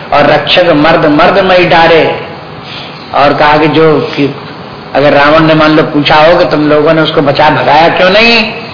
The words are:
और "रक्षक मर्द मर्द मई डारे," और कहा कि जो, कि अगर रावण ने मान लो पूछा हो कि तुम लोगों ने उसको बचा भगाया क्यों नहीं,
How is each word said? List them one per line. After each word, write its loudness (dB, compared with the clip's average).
और 2
"रक्षक 0
मर्द 0
मर्द 2
मई 2
डारे," 0
और 2
कहा 2
कि 2
जो, 2
कि -4
अगर 2
रावण 2
ने 2
मान 2
लो 2
पूछा 0
हो 4
कि 2
तुम -2
लोगों 2
ने 0
उसको -2
बचा 0
भगाया 0
क्यों 0
नहीं, 0